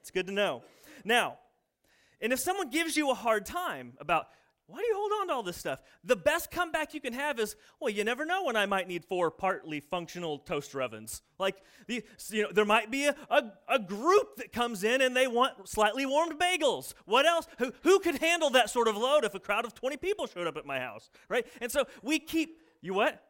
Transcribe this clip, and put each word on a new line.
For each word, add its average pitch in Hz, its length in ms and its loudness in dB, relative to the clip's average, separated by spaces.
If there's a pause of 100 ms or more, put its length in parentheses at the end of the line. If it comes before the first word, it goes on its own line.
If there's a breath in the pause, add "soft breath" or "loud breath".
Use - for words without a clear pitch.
It's - 100 -20
good 185 160 -2
to 190 60 -8
know. 185 320 -2 (400 loud breath)
Now, 202 340 2 (840 soft breath)
and 226 120 0
if 254 80 -2
someone 359 300 -2
gives 320 260 -2
you 294 160 2
a - 20 4
hard 208 320 0
time 170 540 -8
about 156 260 0 (400 soft breath)
why 202 120 -18
do 415 80 -4
you 453 100 2
hold 403 240 -2
on 381 80 -4
to 320 60 0
all 247 80 -4
this 175 160 -6
stuff? - 240 -6 (220 soft breath)
The 220 120 2
best 294 340 0
comeback 320 440 -2
you 302 60 -10
can 254 120 -8
have 269 260 -4
is, 214 160 -4 (260 soft breath)
"Well, 262 100 -2
you 208 120 -2
never 240 220 -2
know 359 200 -2
when 247 120 0
I 208 80 2
might 190 240 -2
need 175 160 -6
four 175 260 0
partly 160 500 -4
functional 170 580 -6
toaster 143 420 -6
ovens." 113 400 -6 (180)
Like, 190 180 0 (300 loud breath)
the, 233 160 -6 (280 loud breath)
you 214 140 0
know, 208 60 -4
there 202 140 4
might 214 260 2
be 269 140 -2
a, 285 100 4 (140 loud breath)
a, 233 240 2 (160)
a 269 100 2
group 220 580 2
that 233 160 -12
comes 233 300 -2
in 247 200 2
and 254 120 2
they 254 120 4
want 254 420 0
slightly 214 380 2
warmed 302 340 0
bagels. 294 540 0 (100)
What 254 220 4
else? 339 200 2 (120 loud breath)
Who, 247 140 -2 (100)
who 370 160 8
could 339 180 0
handle 320 340 2
that 233 200 4
sort 233 180 2
of 214 80 0
load 262 280 4
if 202 100 -2
a 196 60 -8
crowd 214 260 -2
of 220 80 -12
twenty 269 240 -6
people 370 280 -4
showed 175 200 -6
up 156 100 -4
at 151 80 -12
my 139 140 -6
house, 117 320 -10 (180 soft breath)
right? 226 180 -2 (140 loud breath)
And 240 100 -6
so 277 140 0 (180 loud breath)
we 302 160 0
keep, 311 440 -4 (180)
you 185 140 -6
what? 226 360 0